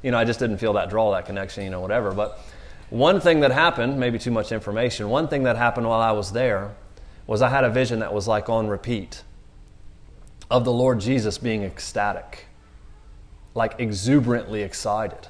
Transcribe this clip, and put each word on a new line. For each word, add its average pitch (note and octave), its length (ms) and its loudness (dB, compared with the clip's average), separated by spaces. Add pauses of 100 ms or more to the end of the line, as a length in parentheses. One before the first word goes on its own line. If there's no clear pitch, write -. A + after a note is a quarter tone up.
you C3 80 -2
know, A#2+ 80 2
I A2+ 60 4
just A#2 140 0
didn't A2 200 0
feel G#2+ 160 0
that F2+ 160 0
draw, G#2+ 220 2
that F2+ 140 -2
connection, G2 380 -8
you F#2+ 60 -8
know, F2+ 100 -6
whatever. G2+ 320 -2
But G#2 260 -4 (520)
one D#3+ 300 4
thing E3 200 6
that C3+ 120 6
happened, C#3 460 2
maybe A#2+ 200 0
too B2 120 -4
much A2+ 220 0
information, G#2+ 560 -2
one D3 200 2
thing C#3 160 0
that A#2 120 4
happened A#2+ 320 2
while A2+ 120 2
I A2+ 120 4
was G2 200 -2
there G#2 420 0 (520)
was A2 140 0
I B2 80 6
had C3+ 160 4
a A#2 60 4
vision A#2 300 0
that G2+ 120 -4
was, G#2 160 -2
like, G#2+ 220 0
on A2 180 0
repeat G2+ 540 -6 (1300)
of A#2+ 140 4
the B2 80 2
Lord A#2+ 280 4
Jesus A2 380 0
being A2 240 -2
ecstatic, G2 840 -6 (1080)
like, A2+ 240 0
exuberantly A2+ 840 2
excited. G#2 680 -4